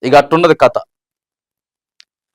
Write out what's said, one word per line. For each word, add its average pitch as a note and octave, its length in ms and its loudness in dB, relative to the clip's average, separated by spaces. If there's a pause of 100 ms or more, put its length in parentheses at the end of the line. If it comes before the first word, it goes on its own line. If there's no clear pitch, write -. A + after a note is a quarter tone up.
ఇక C3 120 0
అట్లున్నది D#3+ 400 0
కథ. B2 180 0 (1600)